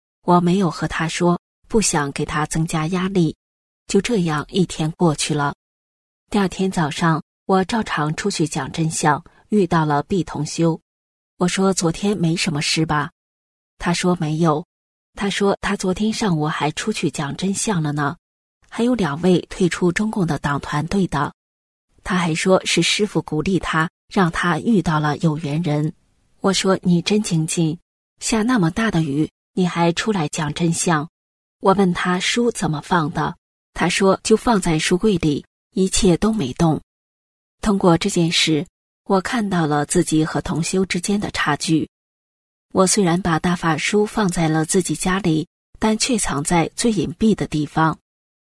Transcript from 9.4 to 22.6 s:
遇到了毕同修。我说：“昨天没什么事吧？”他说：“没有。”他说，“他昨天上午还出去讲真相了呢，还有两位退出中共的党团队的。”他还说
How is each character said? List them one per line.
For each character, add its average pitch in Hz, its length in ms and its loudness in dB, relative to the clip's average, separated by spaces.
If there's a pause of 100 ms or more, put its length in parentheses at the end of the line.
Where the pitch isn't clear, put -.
遇 208 180 2
到 165 180 2
了 147 180 2
毕 185 200 -2
同 147 220 -6
修。 165 340 0 (580)
我 180 100 0
说 190 280 2
：“昨 165 160 0
天 202 260 -2
没 165 180 0
什 170 180 -2
么 143 80 -2
事 160 240 0
吧？” 151 260 -2 (640)
他 175 160 -2
说 180 280 2
：“没 156 160 -2
有。” 160 280 2 (500)
他 202 140 -4
说， 196 300 0
“他 196 160 -2
昨 185 180 -2
天 214 200 -2
上 185 240 0
午 151 100 0
还 151 240 -2
出 - 220 -4
去 156 180 -2
讲 147 240 -6
真 190 180 -2
相 190 300 -2
了 147 80 -2
呢， 147 240 -2 (540)
还 - 140 -4
有 247 120 2
两 170 260 -2
位 180 180 6 (100)
退 185 180 0
出 175 240 0
中 214 180 -2
共 208 160 0
的 156 140 -2
党 143 220 -2
团 147 260 -4
队 196 200 0
的。” 139 260 -2 (680)
他 - 120 -4
还 170 180 0
说 190 320 2